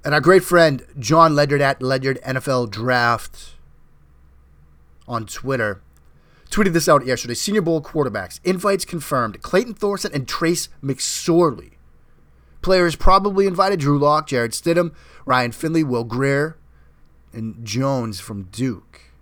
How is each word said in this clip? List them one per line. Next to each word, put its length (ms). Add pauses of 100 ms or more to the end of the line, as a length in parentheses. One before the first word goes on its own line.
And 100
our 80
great 240
friend, 400 (120)
John 380
Ledyard 260
at 200
Ledyard 420
N 140
F 100
L 180
Draft 920 (1500)
on 160
Twitter, 560 (680)
tweeted 220
this 160
out 180
yesterday. 280
Senior 280
Bowl 200
quarterbacks. 640
Invites 400
confirmed. 560
Clayton 320
Thorson 400
and 120
Trace 440 (120)
McSorley. 920 (880)
Players 340
probably 500
invited: 360
Drew 180
Lock, 260
Jared 260
Stidham, 420 (320)
Ryan 260
Finley, 320
Will 220
Grier, 520 (760)
and 320
Jones 560
from 220
Duke. 580 (200)